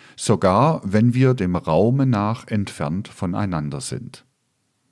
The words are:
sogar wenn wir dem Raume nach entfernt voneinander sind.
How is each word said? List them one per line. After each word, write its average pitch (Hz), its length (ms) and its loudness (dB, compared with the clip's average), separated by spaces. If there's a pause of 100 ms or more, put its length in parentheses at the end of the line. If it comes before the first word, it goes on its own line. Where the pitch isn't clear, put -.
(160)
sogar 107 680 2
wenn 107 300 2
wir 127 200 4
dem 90 220 -2
Raume 110 500 2
nach 110 420 -2
entfernt 98 600 -4
voneinander 87 720 -4
sind. - 440 -12 (680)